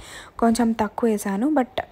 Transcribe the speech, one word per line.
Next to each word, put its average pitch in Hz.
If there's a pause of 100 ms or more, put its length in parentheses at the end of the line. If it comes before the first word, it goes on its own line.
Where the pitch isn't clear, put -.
(400)
కొంచెం 233
తక్కువ 226
వేసాను. 208
But 285 (100)